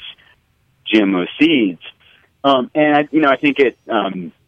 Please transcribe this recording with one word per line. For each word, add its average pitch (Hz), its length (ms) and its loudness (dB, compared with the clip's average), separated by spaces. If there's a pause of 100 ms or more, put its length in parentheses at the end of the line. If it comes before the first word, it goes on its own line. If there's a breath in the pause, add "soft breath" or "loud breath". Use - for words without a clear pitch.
(880 soft breath)
G 110 140 2
M 98 140 0
O 90 100 -2 (160)
seeds. 123 400 0 (640 soft breath)
Um, 131 300 0
and 151 200 2
I, 147 160 0
you 156 100 0
know, 143 100 2
I 131 80 2
think 143 200 -2
it, 127 200 2 (100)
um, 95 420 -4 (180)